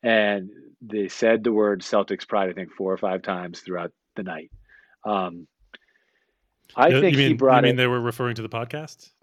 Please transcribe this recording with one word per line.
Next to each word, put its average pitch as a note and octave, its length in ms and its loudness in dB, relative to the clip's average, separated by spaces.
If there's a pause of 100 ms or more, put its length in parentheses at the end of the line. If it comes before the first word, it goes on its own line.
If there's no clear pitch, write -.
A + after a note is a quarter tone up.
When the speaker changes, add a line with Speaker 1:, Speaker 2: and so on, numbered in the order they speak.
Speaker 1:
And G#2 480 0 (320)
they G#2+ 280 -4
said A2+ 340 2
the A#2 80 2
word G#2 300 2
Celtics G2+ 440 -2
pride, G2 240 -2
I F2 40 -8
think, F2+ 180 -10
four F#2+ 220 -4
or F#2 40 -4
five F#2 240 -4
times F2+ 380 -8
throughout F2 320 -8 (240)
the G#2+ 80 -10
night. D#2 280 -12 (520)
Um, F#2 440 -6 (1300)
I B2+ 120 6
Speaker 2:
Yeah, C3+ 140 6
Speaker 1:
think D#3 160 4
Speaker 2:
you C#3 60 4
Speaker 1:
he C3+ 60 4
Speaker 2:
mean, C3+ 80 2
Speaker 1:
brought C3 200 6
Speaker 2:
you A#2+ 60 6
mean A#2+ 100 4
Speaker 1:
it B2 40 -2
Speaker 2:
they B2+ 100 2
were B2 120 0
referring A#2+ 360 -4
to A#2 60 -12
the A2 80 -10
podcast, B2 640 -12 (120)